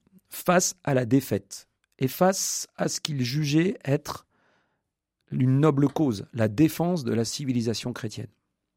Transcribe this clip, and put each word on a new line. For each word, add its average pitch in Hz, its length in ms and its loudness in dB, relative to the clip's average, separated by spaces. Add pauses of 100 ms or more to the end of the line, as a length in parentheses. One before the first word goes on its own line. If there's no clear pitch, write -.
(300)
face - 540 0
à 147 100 2
la 127 120 2
défaite, 113 600 0 (320)
et 131 100 0
face - 640 0
à 165 140 -2
ce - 100 -6
qu'il 143 240 -2
jugeait 151 640 2
être - 420 -4 (1040)
une 131 280 2
noble 147 300 4
cause, 127 420 -2
la 113 160 0
défense 156 560 0
de 113 100 -2
la 113 120 0
civilisation 120 680 -4
chrétienne. 107 380 -10 (480)